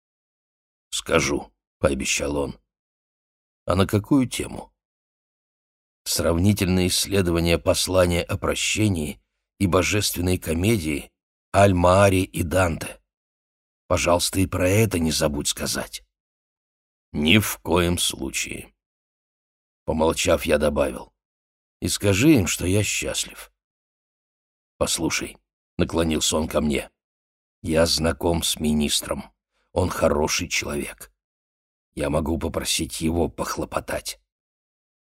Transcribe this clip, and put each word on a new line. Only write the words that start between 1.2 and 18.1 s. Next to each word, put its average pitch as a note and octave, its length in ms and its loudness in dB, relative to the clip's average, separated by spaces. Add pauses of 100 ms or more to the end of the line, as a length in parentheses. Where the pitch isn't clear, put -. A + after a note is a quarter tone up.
пообещал C#2+ 580 -2
он. C2+ 220 -6 (1080)
«А F2 100 -2
на F#2+ 120 2
какую B2 420 2
тему?» - 440 -10 (1300)
«Сравнительное F2+ 800 2
исследование E2+ 720 2
послания F2+ 640 2
о - 140 -4
прощении E2 840 -2 (380)
и G2 80 2
божественной F2+ 720 2
комедии E2 720 -2 (440)
Аль-Маари F#2+ 680 6
и - 200 -6
Данте. F2 580 -2 (880)
Пожалуйста, F2 520 0
и F#2+ 60 2
про F2+ 220 0
это G2+ 300 2
не D#2+ 120 0
забудь D2 380 -2
сказать». - 560 -8 (1080)
«Ни D2+ 260 4
в - 200 -2
коем F2 400 0
случае». - 760 -6 (1120)